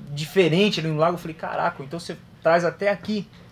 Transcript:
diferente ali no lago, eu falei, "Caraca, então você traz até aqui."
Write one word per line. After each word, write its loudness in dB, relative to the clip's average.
diferente 2
ali -2
no -2
lago, 2
eu -10
falei, -12
"Caraca, -6
então -10
você -12
traz 4
até 0
aqui." -4